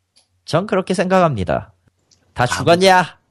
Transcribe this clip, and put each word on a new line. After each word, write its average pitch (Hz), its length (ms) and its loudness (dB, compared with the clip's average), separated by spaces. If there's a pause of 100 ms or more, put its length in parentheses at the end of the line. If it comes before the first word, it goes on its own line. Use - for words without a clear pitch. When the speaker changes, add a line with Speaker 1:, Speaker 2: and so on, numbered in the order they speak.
(460)
Speaker 1:
전 175 200 -2
그렇게 190 300 -4
생각합니다. 160 800 -2 (600)
다 123 120 0
Speaker 2:
아무, 123 80 -6
Speaker 1:
죽었냐? 180 680 2 (120)